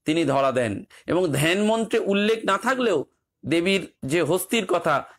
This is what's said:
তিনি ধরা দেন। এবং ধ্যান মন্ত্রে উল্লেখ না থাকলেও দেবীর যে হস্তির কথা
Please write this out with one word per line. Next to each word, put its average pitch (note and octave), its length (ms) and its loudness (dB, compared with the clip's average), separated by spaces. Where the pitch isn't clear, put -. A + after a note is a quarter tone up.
তিনি E3 200 0
ধরা C3+ 280 2
দেন। A#2 320 -2
এবং F3 260 0
ধ্যান E3 300 0
মন্ত্রে A3+ 360 0
উল্লেখ G#3 460 0
না F#3+ 140 2
থাকলেও A3+ 460 0
দেবীর E3+ 460 0
যে D3+ 200 0
হস্তির F#3 440 -2
কথা E3+ 380 0